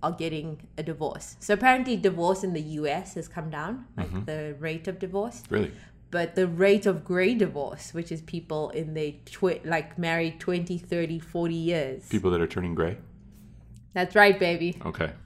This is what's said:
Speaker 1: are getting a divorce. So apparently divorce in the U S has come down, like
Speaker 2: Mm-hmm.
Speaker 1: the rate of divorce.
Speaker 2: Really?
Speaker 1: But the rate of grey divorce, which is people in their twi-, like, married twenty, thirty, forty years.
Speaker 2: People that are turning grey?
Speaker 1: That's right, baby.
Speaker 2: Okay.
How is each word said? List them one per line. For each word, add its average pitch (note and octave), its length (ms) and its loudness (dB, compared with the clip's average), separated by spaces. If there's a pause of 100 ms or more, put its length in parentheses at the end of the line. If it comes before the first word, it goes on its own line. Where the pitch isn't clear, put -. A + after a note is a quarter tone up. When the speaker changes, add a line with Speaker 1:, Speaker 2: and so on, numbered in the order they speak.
Speaker 1:
are D#3 100 0
getting D#3+ 540 -6 (120)
a D#3+ 40 -6
divorce. D#3 560 -6
So - 160 4
apparently B3+ 420 4
divorce F3 460 2
in F#3 120 -2
the D#3 80 -4
U D3+ 240 -4
S E3+ 280 -4
has E3 140 -8
come D#3+ 220 -8
down, F3 340 -8 (120)
like - 120 -6
Speaker 2:
Mm-hmm. F#2+ 160 -6
Speaker 1:
the D3+ 340 -6
rate D#3+ 300 -6
of F#3+ 100 -6
divorce. G3 520 -4
Speaker 2:
Really? G3+ 220 0 (380)
Speaker 1:
But E3+ 240 -2
the F#3+ 140 4
rate G3 380 6
of F3 180 0
grey F#3 300 2
divorce, D3 580 -2
which E3+ 180 -6
is E3 120 -6
people D#3+ 480 -6
in D#3 240 -6
their D3+ 180 -4 (140)
twi-, F3+ 380 0
like, D#3+ 340 -2
married E3 420 0
twenty, F3 380 -2
thirty, E3 400 -2
forty E3 360 -2
years. D#3+ 540 -2
Speaker 2:
People F#2+ 220 2
that F2 100 4
are E2+ 60 4
turning F2 280 -2
grey? E2 220 0 (960)
Speaker 1:
That's F#3 240 0
right, G3+ 240 10
baby. E3+ 440 0
Speaker 2:
Okay. E2 280 -2 (140)